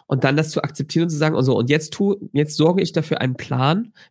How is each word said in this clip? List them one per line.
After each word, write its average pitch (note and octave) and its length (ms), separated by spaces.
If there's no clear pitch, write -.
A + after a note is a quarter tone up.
Und C#3+ 180
dann C#3 120
das D#3 140
zu - 120
akzeptieren - 420
und E3 60
zu D#3 60
sagen, D#3 200
„Und C3 80
so, C3 120
und A#2+ 120
jetzt D#3 240
tu-, G3+ 240
jetzt D3+ 240
sorge F3 260
ich E3+ 100
dafür - 280
einen B2+ 160
Plan, D3 560